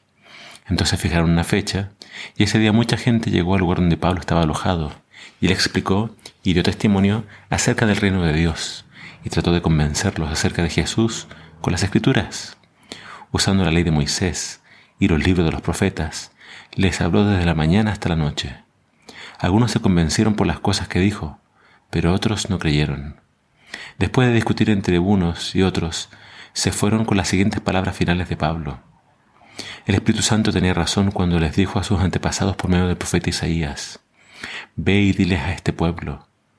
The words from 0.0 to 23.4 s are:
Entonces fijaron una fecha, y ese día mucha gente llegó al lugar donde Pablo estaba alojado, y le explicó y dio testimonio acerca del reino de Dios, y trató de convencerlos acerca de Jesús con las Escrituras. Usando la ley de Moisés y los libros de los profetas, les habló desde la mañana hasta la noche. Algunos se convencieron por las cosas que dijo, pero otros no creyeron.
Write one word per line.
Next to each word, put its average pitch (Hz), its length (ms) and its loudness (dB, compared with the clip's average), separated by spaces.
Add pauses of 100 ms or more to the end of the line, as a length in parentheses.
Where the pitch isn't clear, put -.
Entonces 87 320 0
fijaron 85 300 2
una 85 140 2
fecha, 98 460 -2 (460)
y 107 80 4
ese 110 140 2
día 107 140 4
mucha 113 240 2
gente 113 340 0
llegó 92 240 2
al 95 60 2
lugar 87 180 2
donde 85 180 4
Pablo - 240 0
estaba 82 220 2
alojado, 78 500 -2 (480)
y 90 80 2
le 92 40 2
explicó 95 640 -2 (280)
y 90 120 2
dio 87 80 4
testimonio 101 640 2 (240)
acerca 120 360 0
del 104 100 2
reino 95 260 0
de 80 100 2
Dios, 82 520 -2 (400)
y - 60 -10
trató - 220 0
de 87 100 2
convencerlos 78 680 0
acerca 85 320 -2
de 82 80 0
Jesús - 560 -2 (340)
con 90 120 -2
las 90 100 -2
Escrituras. - 760 -2 (760)
Usando 98 320 2
la 80 80 2
ley 85 100 4
de 82 80 0
Moisés 78 680 -2 (380)
y 98 100 2
los 78 160 2
libros 90 220 2
de 76 60 0
los 67 100 -6
profetas, - 680 -4 (420)
les 92 260 0
habló 92 240 2
desde 95 220 2
la 82 80 2
mañana 92 380 2
hasta 85 160 -6
la 85 80 0
noche. 73 400 -4 (800)
Algunos 104 320 2
se - 100 0
convencieron 95 540 2
por 101 120 2
las 85 140 -2
cosas 95 280 -2
que 90 120 -2
dijo, 95 380 -2 (520)
pero 85 220 0
otros 101 380 -2
no 90 80 -2
creyeron. 73 580 -2 (800)